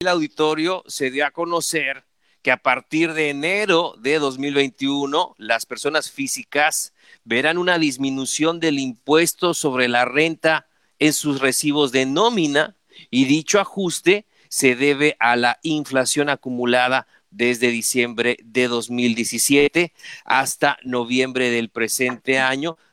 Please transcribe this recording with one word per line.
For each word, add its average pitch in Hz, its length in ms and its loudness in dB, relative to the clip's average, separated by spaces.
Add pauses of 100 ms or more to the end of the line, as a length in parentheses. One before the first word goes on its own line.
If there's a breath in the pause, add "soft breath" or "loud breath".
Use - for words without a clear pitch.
Auditorio, 156 800 0
se 135 240 -4
dio 143 160 -2
a 139 60 -4
conocer 160 720 -4 (360)
que 131 120 0
a 123 40 2
partir 156 560 0
de 156 160 -2
enero 170 720 0
de 135 200 0
dos 135 200 -2
mil 139 160 -4
veintiuno, 139 840 -2
las 113 300 -4
personas 143 440 -4
físicas 139 840 -4 (280 soft breath)
verán 139 360 0
una 180 200 0
disminución 139 800 -2
del 160 180 0
impuesto 151 720 0
sobre 127 360 0
la 123 180 2
renta 156 600 0 (300)
en 151 140 4
sus 139 280 -2
recibos 143 520 0
de 131 140 2
nómina, 156 680 0 (360 soft breath)
y 131 160 4
dicho 156 340 2
ajuste 190 640 0 (240)
se 127 280 2
debe 143 440 2
a 120 160 4
la 120 260 0
inflación 143 680 0
acumulada 123 760 0 (240)
desde 120 380 0
diciembre 120 760 -2
de 117 240 -2
dos 117 220 -2
mil 123 260 0
diecisiete 143 800 2 (320 loud breath)
hasta 135 600 0
noviembre 127 680 0
del 117 180 -2
presente 123 720 -2
año, 135 400 -2 (140)